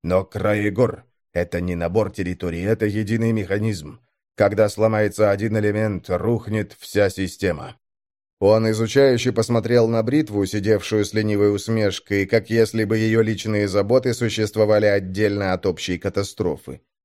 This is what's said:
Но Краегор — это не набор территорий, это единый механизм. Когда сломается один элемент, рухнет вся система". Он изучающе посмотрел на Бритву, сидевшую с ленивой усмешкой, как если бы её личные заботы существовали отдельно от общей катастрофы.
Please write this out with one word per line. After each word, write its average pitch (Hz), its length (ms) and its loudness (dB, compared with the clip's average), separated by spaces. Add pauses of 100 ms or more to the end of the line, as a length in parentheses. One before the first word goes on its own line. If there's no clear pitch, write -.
Но 92 220 0
Краегор — 104 800 -2 (280)
это 87 280 -4
не 90 140 -4
набор 90 360 -2
территорий, 87 520 -6
это 110 220 -2
единый 110 480 -2
механизм. 98 680 -4 (360)
Когда 104 320 4
сломается 107 600 2
один 104 260 0
элемент, 104 540 -2
рухнет 107 680 -2
вся 101 300 0
система". 90 680 -6 (640)
Он 110 300 4
изучающе 120 600 2
посмотрел 117 560 2
на 113 140 0
Бритву, 110 420 0
сидевшую 104 640 0
с 101 80 -8
ленивой 104 400 2
усмешкой, 101 720 -2
как 110 240 0
если 113 340 2
бы 110 140 0
её 110 240 2
личные 104 460 -2
заботы 113 440 2
существовали 107 720 2
отдельно 101 720 0
от 92 100 -4
общей 90 320 -2
катастрофы. 92 840 -4 (220)